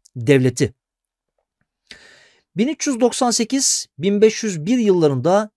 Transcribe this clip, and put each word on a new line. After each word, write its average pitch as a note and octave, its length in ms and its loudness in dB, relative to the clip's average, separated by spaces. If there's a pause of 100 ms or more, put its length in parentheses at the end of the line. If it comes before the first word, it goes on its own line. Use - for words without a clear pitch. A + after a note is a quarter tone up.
(160)
Devleti. B2+ 580 0 (1800)
Bin A3 120 0
üç - 180 -6
yüz B3+ 140 -2
doksan A#3+ 300 0
sekiz, A#3+ 560 -2 (120)
bin G3 220 0
beş G#3+ 220 2
yüz F3 240 -6
bir B3 120 0
yıllarında F3+ 800 2